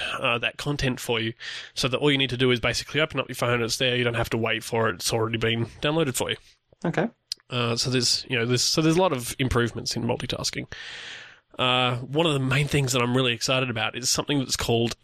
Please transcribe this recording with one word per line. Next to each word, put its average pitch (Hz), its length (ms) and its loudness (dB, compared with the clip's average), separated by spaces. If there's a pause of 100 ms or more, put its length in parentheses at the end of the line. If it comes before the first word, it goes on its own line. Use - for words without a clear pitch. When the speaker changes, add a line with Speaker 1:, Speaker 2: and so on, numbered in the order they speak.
(180)
Speaker 1:
uh, 120 200 0
that 113 180 -2
content 139 440 -2
for 117 200 -2
you. 113 140 -2 (400)
So - 140 0
that 127 100 0
all 147 140 4
you 139 40 4
need 135 140 2
to 123 80 -4
do 127 140 4
is 120 80 2
basically 123 400 -2
open 151 200 -2
up - 80 -4
your 131 80 -8
phone, 120 240 0
it's 117 160 0
there, 127 200 2
you 123 80 2
don't 117 100 0
have 117 160 -2
to 120 80 0
wait 113 260 0
for 113 240 2
it, 107 60 0
it's - 180 -4
already 113 240 0
been 113 300 0 (160)
downloaded 151 320 0
for - 160 -2
you. - 60 -4 (500)
Speaker 2:
Okay. 175 240 0 (400)
Speaker 1:
Uh, 120 260 0
so 123 140 -2
there's, 123 400 2
you 127 80 0
know, 117 80 0
there's, 123 160 2
so - 180 2
there's 160 160 4
a 185 60 4
lot 185 100 4
of 123 260 -6
improvements 120 560 0
in 113 100 -4
multitasking. 123 680 -4 (840)
Uh, 127 420 2
one 135 280 0
of 156 60 4
the 139 80 2
main 131 260 2
things 135 260 2
that 131 80 2
I'm 123 160 2
really 127 160 2
excited 131 380 0
about 110 260 -2
is 120 140 -2
something 147 300 0
that's 127 160 -2
called 117 480 2